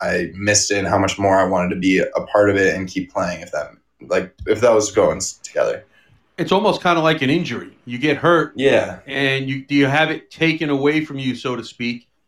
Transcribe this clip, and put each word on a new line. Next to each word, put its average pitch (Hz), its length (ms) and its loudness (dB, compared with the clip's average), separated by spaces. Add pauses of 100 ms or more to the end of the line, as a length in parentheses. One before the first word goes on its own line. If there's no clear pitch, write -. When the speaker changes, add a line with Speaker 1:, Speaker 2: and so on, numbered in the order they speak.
Speaker 1:
I 87 340 -2
missed 101 360 0
it 101 80 0
and 92 80 -4
how 101 120 0
much 95 200 -2
more 98 200 4
I 95 60 4
wanted 92 300 0
to - 60 -8
be 95 180 4
a - 220 -2 (120)
part 104 180 6
of 98 60 2
it 95 180 4
and 95 140 -6
keep 92 240 -6
playing, 87 300 -4
if 87 100 -14
that, 82 180 -6 (380)
like, 92 260 -2 (120)
if 107 140 0
that 120 140 6
was 107 180 2
going 92 260 2
s-, - 240 -6
together. - 420 -4 (520)
Speaker 2:
It's 156 160 -2
almost 190 300 0
kinda 175 180 2
like 160 220 2
an 131 80 0
injury. 147 400 -2 (160)
You 120 100 -8
get 143 220 0
hurt, 160 380 2
Speaker 1:
Yeah. 110 500 2
Speaker 2:
and 135 420 -2
you, 135 160 -6
do 143 100 -6
you 143 120 6
have 151 240 2
it 156 200 -8
taken 160 380 -2
away 147 340 2
from 147 160 -10
you, 131 160 -4
so 123 220 -6
to 110 80 -10
speak, 120 440 -10 (200)